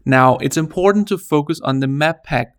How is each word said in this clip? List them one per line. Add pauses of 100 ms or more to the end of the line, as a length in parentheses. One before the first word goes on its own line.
Now,
it's
important
to
focus
on
the
map
pack,